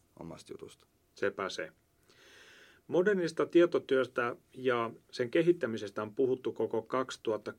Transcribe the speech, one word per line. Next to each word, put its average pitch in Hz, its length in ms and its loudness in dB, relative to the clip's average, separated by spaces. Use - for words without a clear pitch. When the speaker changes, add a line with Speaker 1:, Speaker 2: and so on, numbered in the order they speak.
Speaker 1:
omasta 78 340 -16
jutusta. - 340 -20
Speaker 2:
Sepä 98 340 -4
se. 78 220 -10
Modernista 170 580 0
tietotyöstä 131 880 2
ja 120 380 0
sen 123 200 -4
kehittämisestä 113 680 0
on 107 140 -8
puhuttu 127 360 0
koko 110 300 -2
kaksituhatta 113 760 -4